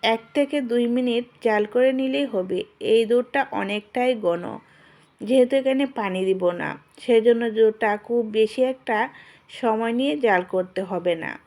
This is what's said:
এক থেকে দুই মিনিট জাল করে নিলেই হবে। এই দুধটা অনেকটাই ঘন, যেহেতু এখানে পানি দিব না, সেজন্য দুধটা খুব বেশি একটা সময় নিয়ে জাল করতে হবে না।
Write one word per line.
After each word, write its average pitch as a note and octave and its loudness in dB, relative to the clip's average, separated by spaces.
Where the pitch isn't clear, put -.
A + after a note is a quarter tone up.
এক A3+ -4
থেকে C#4+ 0
দুই A#3+ 2
মিনিট A#3+ -2
জাল G#3+ 2
করে B3+ 4
নিলেই C4+ -2
হবে। F#3 -2
এই A3+ 6
দুধটা B3 0
অনেকটাই G#3 -2
ঘন, F3 0
যেহেতু B3+ 4
এখানে C4+ 0
পানি F#3+ -2
দিব F#3+ 0
না, D3+ -4
সেজন্য A#3 4
দুধটা A3 2
খুব A#3+ 0
বেশি A3 0
একটা B3+ -4
সময় A3+ 0
নিয়ে C#4 0
জাল F#3+ 4
করতে F#3 -2
হবে F3 -2
না। - -8